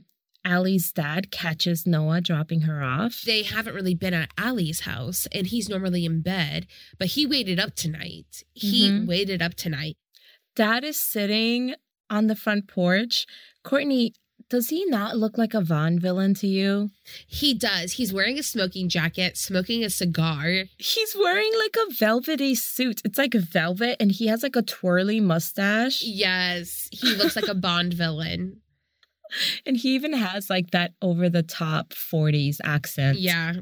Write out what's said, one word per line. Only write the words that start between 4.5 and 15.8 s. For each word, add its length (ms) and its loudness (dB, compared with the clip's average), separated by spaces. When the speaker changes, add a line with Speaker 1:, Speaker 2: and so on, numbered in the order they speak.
Speaker 2:
house, 520 -4
and 140 -2
he's 220 -2
normally 360 0
in 160 0
bed, 440 -2
but 120 -2
he 160 2
waited 340 0
up 160 -4
tonight. 680 -8
He 360 4
Speaker 1:
Mm-hmm. 160 2
Speaker 2:
waited 360 0
up 140 0
tonight. 420 -6
Speaker 1:
Dad 300 2
is 140 -2
sitting 760 0
on 180 2
the 100 2
front 300 0
porch. 600 0
Courtney, 500 2
does 200 2
he 160 -2
not 320 -2
look 200 0
like 160 0
a 80 0
Vaughn 380 2